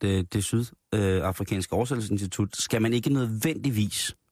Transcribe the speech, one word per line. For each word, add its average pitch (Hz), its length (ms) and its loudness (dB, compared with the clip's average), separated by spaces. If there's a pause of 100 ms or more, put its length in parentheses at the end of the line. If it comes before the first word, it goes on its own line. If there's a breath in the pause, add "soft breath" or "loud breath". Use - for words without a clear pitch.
øh, 95 280 2
det 101 120 0
sydafrikanske 98 1300 -2
oversættelsesinstitut 104 840 0
skal - 260 0
man 113 100 2
ikke 120 200 2
nødvendigvis, 117 1040 0 (160)